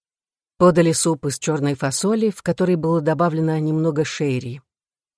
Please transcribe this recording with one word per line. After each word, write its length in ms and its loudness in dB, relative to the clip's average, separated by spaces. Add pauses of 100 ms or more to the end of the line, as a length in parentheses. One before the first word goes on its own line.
(560)
Подали 340 6
суп 360 -2
из 120 -4
черной 360 -2
фасоли, 560 0
в 120 -14
который 320 0
было 260 0
добавлено 580 0
немного 460 0
шерри. 560 -4 (580)